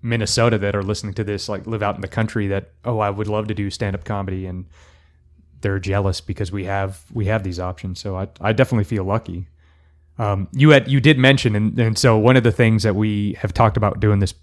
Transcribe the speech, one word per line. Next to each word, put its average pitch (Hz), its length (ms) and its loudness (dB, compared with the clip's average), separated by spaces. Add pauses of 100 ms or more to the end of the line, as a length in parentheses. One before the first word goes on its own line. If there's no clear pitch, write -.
Minnesota 117 580 0
that 101 160 -2
are 101 80 -2
listening 101 320 -6
to 113 80 -4
this, 101 260 -6
like, 101 180 -8
live 110 160 -4
out 101 120 -2
in 95 60 -10
the 95 60 -8
country 110 400 -2
that, 98 240 -4 (140)
"Oh, 117 140 -4
I 104 100 0
would 101 180 -4
love 104 200 -2
to 107 60 -4
do 101 160 -4
stand-up 98 360 -6
comedy," 95 400 -6
and 90 200 -10 (960)
they're 98 180 -2
jealous 95 420 -2
because 92 300 -8
we 98 140 -8
have, 98 360 -6 (100)
we 110 140 -4
have 104 180 0
these 90 160 -6
options. 90 400 -8
So 98 160 -8
I, 95 120 -6 (120)
I 107 140 0
definitely 117 300 2
feel 101 200 -4
lucky. 92 440 -6 (720)
Um, 101 340 -2
you 143 160 6
had, 139 180 8
you 139 140 2
did 143 160 6
mention, 131 380 4
and, 107 240 0
and 113 180 2
so 113 220 4
one 123 180 6
of 120 60 4
the 117 80 4
things 110 320 4
that 104 120 0
we 104 440 -2
have 98 140 -4
talked 113 240 4
about 104 220 0
doing 104 200 4
this 107 240 0